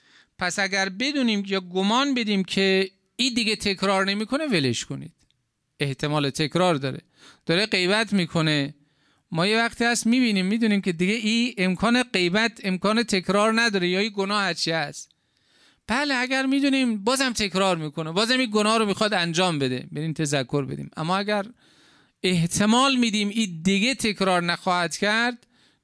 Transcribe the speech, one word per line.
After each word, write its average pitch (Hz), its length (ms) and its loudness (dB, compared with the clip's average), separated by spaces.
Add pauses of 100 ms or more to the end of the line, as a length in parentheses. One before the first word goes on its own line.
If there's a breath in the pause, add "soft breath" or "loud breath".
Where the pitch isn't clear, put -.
(380 soft breath)
پس 180 200 -4
اگر 190 300 0
بدونیم 233 580 0
یا 190 140 -2
گمان 202 540 0
بدیم 208 300 0
که 190 460 2 (260)
این 247 180 0
دیگه 220 220 0
تکرار 190 500 0
نمی‌کنه 220 400 -2
ولش 143 380 0
کنید، 143 280 -12 (680)
احتمال 147 500 -2
تکرار 170 440 2
داره، 135 260 -6 (460 loud breath)
داره 185 200 0
غیبت 202 460 0
می‌کنه، 156 640 0 (560 soft breath)
ما 170 160 -2
یه 214 100 0
وقتی 233 280 -2
هست 233 220 0
می‌بینیم 226 400 2
می‌دونیم 214 340 2
که 185 120 -2
دیگه 180 220 0
این 233 440 0
امکان 196 440 2
غیبت، 208 600 -2
امکان 202 380 0
تکرار 208 580 0
نداره 196 280 0
یا 180 100 0
این 214 160 -2
گناه 202 280 -2
هرچی 170 280 -2
هست. 151 400 -4 (760 soft breath)
بله 277 280 -2
اگر 262 320 0
می‌دونیم 269 580 2
بازم 262 280 2
تکرار 190 440 0
می‌کنه، 156 360 -6
بازم 226 260 2
این 254 140 0
گناه 214 260 4
رو 220 80 2
می‌خواد 208 280 0
انجام 170 440 0
بده، 127 340 -2
بریم 156 200 -4
تذکر 139 520 -2
بدیم. 139 320 -10
اما 165 200 -2
اگر 202 300 -2 (760 soft breath)
احتمال 208 720 2
می‌دیم 214 320 2
این 202 340 -2
دیگه 196 320 2
تکرار 190 480 0
نخواهد 175 540 -2
کرد، 233 500 -2 (380 soft breath)